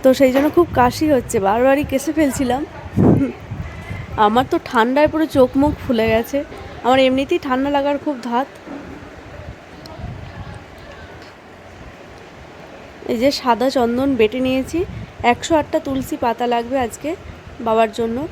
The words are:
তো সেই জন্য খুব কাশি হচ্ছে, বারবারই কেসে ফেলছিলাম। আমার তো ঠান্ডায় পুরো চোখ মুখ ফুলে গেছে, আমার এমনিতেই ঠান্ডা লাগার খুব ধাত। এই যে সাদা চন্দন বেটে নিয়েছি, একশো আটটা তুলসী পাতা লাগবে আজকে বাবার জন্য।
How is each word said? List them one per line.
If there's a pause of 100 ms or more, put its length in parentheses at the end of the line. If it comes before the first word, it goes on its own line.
তো
সেই
জন্য
খুব
কাশি
হচ্ছে,
বারবারই
কেসে
ফেলছিলাম। (1500)
আমার
তো
ঠান্ডায়
পুরো
চোখ
মুখ (140)
ফুলে
গেছে, (460)
আমার
এমনিতেই
ঠান্ডা
লাগার
খুব
ধাত। (4000)
এই
যে
সাদা
চন্দন
বেটে
নিয়েছি, (440)
একশো
আটটা
তুলসী
পাতা
লাগবে
আজকে (500)
বাবার
জন্য। (140)